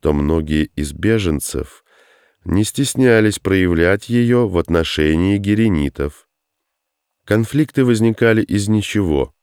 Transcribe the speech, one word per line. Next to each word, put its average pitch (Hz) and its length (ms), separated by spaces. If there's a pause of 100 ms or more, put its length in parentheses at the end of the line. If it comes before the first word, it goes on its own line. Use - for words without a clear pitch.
то 76 120
многие 76 520 (100)
из 71 180
беженцев 85 880 (640)
не 87 180
стеснялись 113 760
проявлять 92 680
ее 120 380
в 90 100
отношении 82 800
геренитов. 98 920 (960)
Конфликты 127 580
возникали 113 580
из 101 280
ничего 92 720